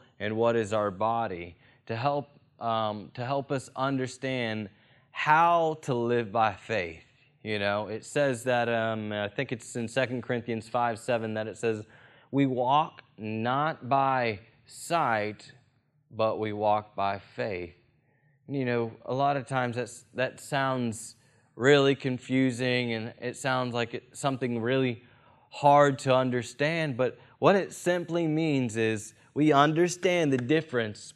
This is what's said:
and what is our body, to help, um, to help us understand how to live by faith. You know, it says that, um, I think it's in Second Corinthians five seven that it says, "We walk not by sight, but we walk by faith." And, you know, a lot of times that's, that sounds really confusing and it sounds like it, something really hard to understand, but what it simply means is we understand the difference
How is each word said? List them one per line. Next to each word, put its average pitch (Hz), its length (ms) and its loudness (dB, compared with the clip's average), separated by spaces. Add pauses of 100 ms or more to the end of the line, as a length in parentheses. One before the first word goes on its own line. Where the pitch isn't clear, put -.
(200)
and 107 160 -4
what 117 200 2
is 110 160 -2
our 104 180 0
body, 98 640 -4 (280)
to 113 120 -8
help, 143 320 -2 (320)
um, 110 520 -4
to 123 120 -8
help 135 260 -4
us 135 240 -6
understand 127 960 -4 (420)
how 165 720 4
to 139 120 -4
live 120 360 0
by 110 220 2
faith. 90 520 -6 (380)
You 107 160 -4
know, 101 300 0
it 107 160 -10
says 135 400 0
that, 120 240 2
um, 110 440 -2
I 104 160 -2
think 131 240 -6
it's - 220 -10
in 117 140 -4
Second 123 340 -2
Corinthians 117 460 -6
five 120 300 -2
seven 113 360 -4
that 110 140 -6
it 101 100 -12
says, 110 260 -4 (460)
"We 139 160 2
walk 127 560 0 (160)
not 123 680 -2
by 131 520 0 (240)
sight, 113 880 -2 (580)
but 107 280 0
we 107 140 -2
walk 104 420 0
by 98 240 -2
faith." 95 560 -8 (720)
And, 139 100 -6
you 135 80 -2
know, 117 280 -2 (120)
a - 80 -6
lot 139 240 0
of 127 100 -8
times 123 300 -2
that's, - 280 -8 (100)
that - 260 -4
sounds 131 760 -4 (400)
really 139 380 6
confusing 127 1000 0
and 113 260 -6
it 120 160 -8
sounds 127 380 -2
like 117 180 -2
it, 117 200 -8
something 123 500 -2
really 123 400 0 (480)
hard 143 480 6
to 131 160 2
understand, 131 800 0
but 123 220 0 (200)
what 165 160 6
it 185 200 0
simply 175 520 0
means 147 500 0
is 110 360 0 (220)
we 151 180 4
understand 160 800 4
the 131 60 4
difference 123 760 -2